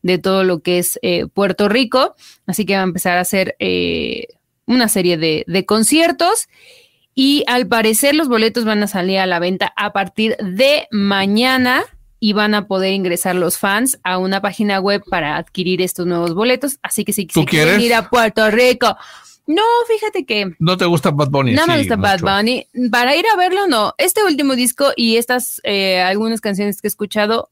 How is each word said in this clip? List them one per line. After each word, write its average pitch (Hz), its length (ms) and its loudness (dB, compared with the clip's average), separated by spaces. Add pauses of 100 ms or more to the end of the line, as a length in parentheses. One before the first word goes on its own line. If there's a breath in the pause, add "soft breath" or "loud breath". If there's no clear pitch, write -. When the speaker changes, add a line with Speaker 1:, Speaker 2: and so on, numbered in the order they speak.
Speaker 1:
de 180 160 0
todo 190 280 0
lo 175 160 0
que 180 180 0
es, - 220 -4
eh, 175 260 -2
Puerto 196 400 0
Rico. 254 480 0 (320 loud breath)
Así 196 180 -4
que 196 100 0
va 190 60 0
a - 20 0
empezar 180 340 -2
a 180 40 2
hacer, 190 380 -2
eh, 170 680 -4 (380)
una 240 220 2
serie 180 300 0
de, 156 300 0
de 185 180 -2
conciertos 330 840 2 (640 soft breath)
y 277 340 2
al 247 200 0
parecer 226 480 2
los 311 140 0
boletos 226 340 0
van 214 200 0
a 202 40 -2
salir 190 320 -2
a 190 60 0
la 180 140 -2
venta 180 360 -2
a 208 160 -4
partir 202 460 -2
de 233 540 0
mañana 220 920 2 (380)
y 208 120 2
van 208 200 2
a 208 140 -2
poder 190 260 0
ingresar 180 420 -2
los 180 220 0
fans 214 460 0
a 185 140 -2
una 190 240 -2
página 202 380 -2
web 202 300 -2
para 147 280 -2
adquirir 180 440 -4
estos 180 240 -4
nuevos 170 300 -2
boletos. 254 480 -2
Así 196 200 -4
que - 80 -4
si 202 140 -4
Speaker 2:
¿Tú 156 200 0
Speaker 1:
quieren 156 300 2
Speaker 2:
quieres? 220 100 2
Speaker 1:
ir 233 100 2
a 226 140 -2
Puerto 220 400 2
Rico. 240 460 2 (500 loud breath)
No, 339 180 2 (260)
fíjate 415 360 -2
que 202 340 -4
Speaker 2:
¿No 180 180 2
te 185 80 0
gusta 170 260 2
Bad 147 200 0
Bunny? 135 220 2
Speaker 1:
no 320 140 4
me 349 60 2
Speaker 2:
Sí, 302 60 2
Speaker 1:
gusta 233 180 0
Bad 196 240 2
Speaker 2:
mucho. 196 160 0
Speaker 1:
Bunny. 226 300 -2 (240)
Para 247 260 2
ir 359 160 0
a - 20 4
verlo, 370 320 2
no. 220 300 0
Este 370 260 0
último 285 320 2
disco 254 400 0
y 226 220 2
estas, 247 460 -2
eh, 190 360 0
algunas 208 400 -2
canciones 202 400 -4
que 214 80 -6
he - 20 -2
escuchado 208 640 -2